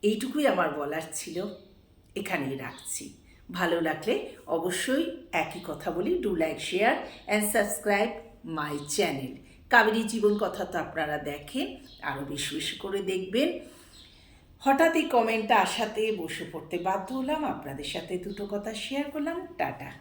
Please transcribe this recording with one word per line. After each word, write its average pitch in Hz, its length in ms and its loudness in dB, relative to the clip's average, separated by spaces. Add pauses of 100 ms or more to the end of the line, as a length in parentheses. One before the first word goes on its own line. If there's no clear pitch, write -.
এইটুকুই 247 500 2
আমার 165 160 2 (100)
বলার 151 260 -4 (140)
ছিল, 170 180 -6 (800)
এখানেই 139 460 -2
রাখছি। - 400 -8 (440)
ভালো 170 280 2 (100)
লাগলে 156 260 0 (420)
অবশ্যই 220 500 0 (380)
একই - 260 -6
কথা - 260 -4
বলি, 214 160 0 (120)
do 202 80 0 (120)
like, 156 260 -2
share 214 280 4 (360)
and 214 100 4 (100)
subscribe 208 600 2 (440)
my 147 160 -2 (200)
channel। 139 400 0 (380)
কাবেরী 220 300 8 (100)
জীবন 208 220 4 (100)
কথা 180 280 -2
তো - 40 -6 (100)
আপনারা 151 320 -2 (140)
দেখেন, 254 360 -4 (420)
আরও 135 120 -4 (100)
বেশি - 260 -4
বেশি - 260 -4
করে 196 160 -2 (120)
দেখবেন। 190 380 2 (1120)
হঠাৎ 302 400 6
এই - 40 2 (100)
কমেন্টটা 220 400 6 (100)
আসাতে 214 380 -2 (180)
বসে 160 300 -6
পড়তে 165 240 -8 (120)
বাধ্য 196 200 0 (120)
হলাম, 302 220 0 (120)
আপনাদের 143 400 -8
সাথে 165 200 -6 (120)
দুটো 202 180 -6 (100)
কথা 208 180 -4 (120)
শেয়ার 285 300 -2
করলাম। 311 240 -2 (220)
টাটা। 139 300 -4 (120)